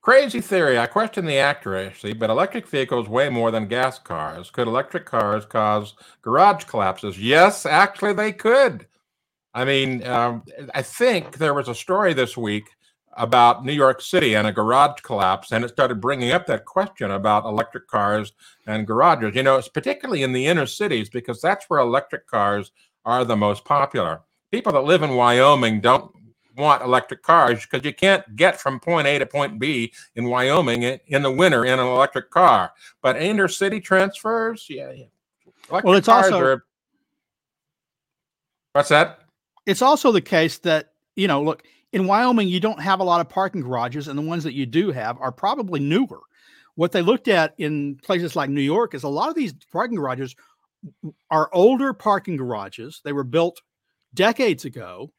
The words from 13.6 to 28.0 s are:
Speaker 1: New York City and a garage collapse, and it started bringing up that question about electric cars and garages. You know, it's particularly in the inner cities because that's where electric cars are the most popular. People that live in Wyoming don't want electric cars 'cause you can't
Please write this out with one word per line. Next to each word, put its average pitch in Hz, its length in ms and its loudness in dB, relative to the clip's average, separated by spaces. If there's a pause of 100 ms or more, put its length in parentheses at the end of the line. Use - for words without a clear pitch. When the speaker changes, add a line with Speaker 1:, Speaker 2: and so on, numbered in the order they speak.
Speaker 1:
New 143 80 -4
York 135 260 2
City 151 360 0
and 107 100 2
a 107 60 -2
garage 117 500 2
collapse, 98 500 -2
and 117 140 0
it - 20 -10
started 123 320 -2
bringing 123 320 -2
up 180 140 0
that 117 180 -4
question 185 460 -6
about 104 340 0
electric 113 420 -6
cars 104 460 -2 (340)
and 107 200 -4
garages. 113 500 2
You 131 60 0
know, 135 160 4
it's 123 100 -6
particularly 226 540 -6
in 131 100 -2
the 127 140 -2
inner 165 200 2
cities 131 440 -4
because - 320 -10
that's 196 260 -2
where 151 120 0
electric 127 460 -2
cars 101 460 -2 (320)
are 123 220 0
the 113 100 0
most 104 300 0
popular. 120 560 -2 (280)
People 220 220 -2
that 139 120 2
live 160 180 4
in 139 120 -2
Wyoming 123 680 4
don't 123 280 4 (460)
want 143 260 2
electric 127 400 -2
cars 131 420 4
'cause 135 200 -6
you 147 100 -6
can't 190 420 0